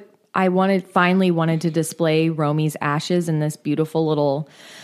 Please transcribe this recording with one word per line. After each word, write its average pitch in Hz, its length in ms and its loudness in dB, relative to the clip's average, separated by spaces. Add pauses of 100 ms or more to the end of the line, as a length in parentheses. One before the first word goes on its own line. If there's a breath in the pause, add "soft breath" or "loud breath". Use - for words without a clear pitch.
(340)
I 190 140 0
wanted, 185 400 0
finally 185 440 2
wanted 165 300 0
to 170 80 -2
display 160 600 0
Romy's 156 520 0
ashes 160 480 -2
in 156 100 0
this 151 180 -2
beautiful 156 500 -2
little 147 400 0 (360 loud breath)